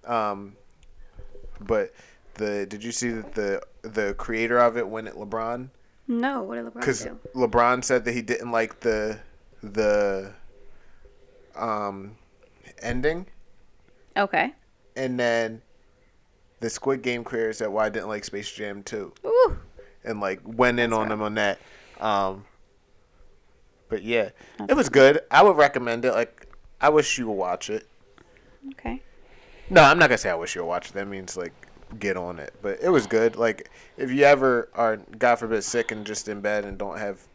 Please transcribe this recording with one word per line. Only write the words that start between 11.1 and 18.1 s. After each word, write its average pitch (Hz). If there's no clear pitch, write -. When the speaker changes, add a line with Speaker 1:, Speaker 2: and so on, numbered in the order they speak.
Speaker 1:
um, 104
ending. 170
Speaker 2:
Okay. 202
Speaker 1:
And 127
then 117
the 117
Squid 131
Game 120
creator 113
said, 107
"Well, 107
I 107
didn't 101
like 104